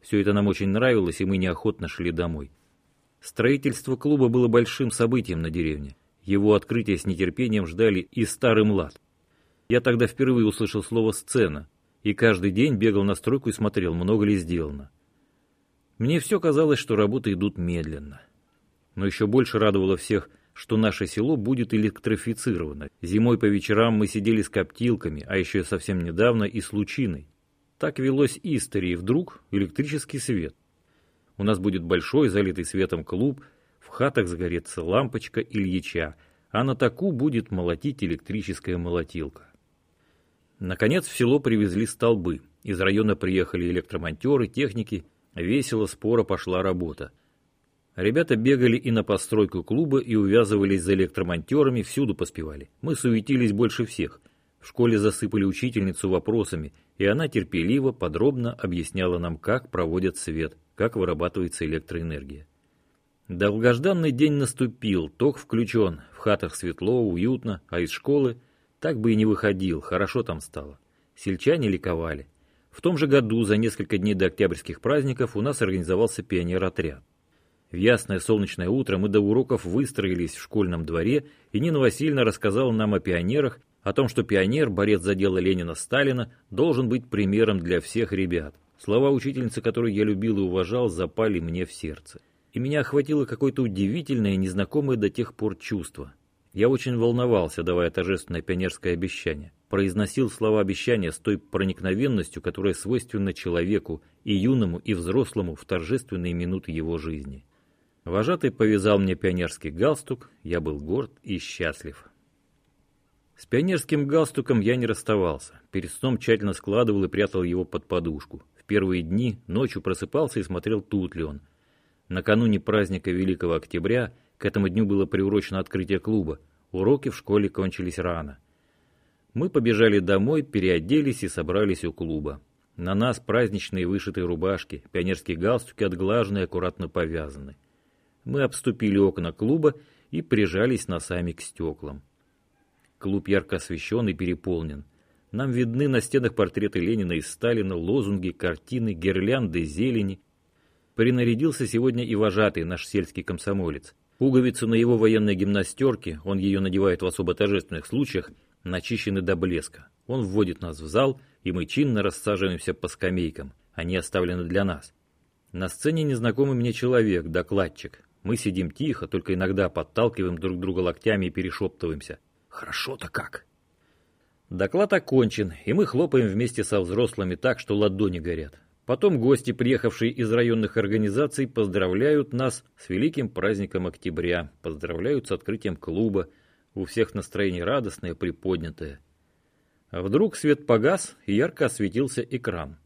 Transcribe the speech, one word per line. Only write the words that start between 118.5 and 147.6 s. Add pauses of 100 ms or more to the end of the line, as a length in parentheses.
В
первые
дни
ночью
просыпался
и
смотрел,
тут
ли
он. (640)
Накануне
праздника
Великого
Октября, (240)
к
этому
дню
было
приурочено
открытие
клуба, (320)
уроки
в
школе
кончились
рано. (960)
Мы
побежали
домой,
переоделись
и
собрались
у
клуба. (360)
На
нас
праздничные
вышитые
рубашки,
пионерские
галстуки
отглажены
и
аккуратно
повязаны. (680)
Мы
обступили
окна
клуба (360)
и
прижались
носами
к
стеклам. (960)
Клуб
ярко
освещен
и
переполнен. (460)
Нам
видны
на
стенах
портреты
Ленина
и
Сталина,